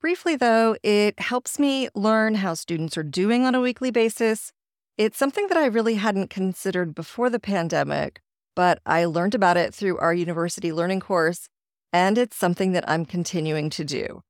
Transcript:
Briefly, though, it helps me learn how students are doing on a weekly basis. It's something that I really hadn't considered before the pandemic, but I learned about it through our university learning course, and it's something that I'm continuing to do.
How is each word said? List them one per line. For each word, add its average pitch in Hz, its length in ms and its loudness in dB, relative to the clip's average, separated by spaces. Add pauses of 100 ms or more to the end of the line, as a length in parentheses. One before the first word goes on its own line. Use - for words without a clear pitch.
Briefly, 339 360 0
though, 226 460 4
it 208 360 2
helps 247 400 -4
me 269 360 2
learn 220 420 2
how 190 180 -2
students 160 420 -6
are 160 60 -4
doing 202 420 0
on 254 100 2
a 254 60 2
weekly 254 300 -2
basis. 226 640 0 (460)
It's 214 200 0
something 381 300 0
that 349 80 2
I 311 100 4
really 226 280 2
hadn't 196 360 0
considered 180 640 -2
before 240 360 -4
the 226 100 -4
pandemic, 147 800 -2 (340)
but 180 320 2
I 170 200 2
learned 170 280 0
about 175 220 4
it 170 180 0
through 185 240 -2
our 165 160 2
university 170 580 -4
learning 175 280 -2
course, 175 480 -2 (440)
and 185 240 4
it's 240 200 0
something 185 360 0
that 180 160 -2
I'm 160 180 0
continuing 156 640 -2
to 147 140 -8
do. - 460 -6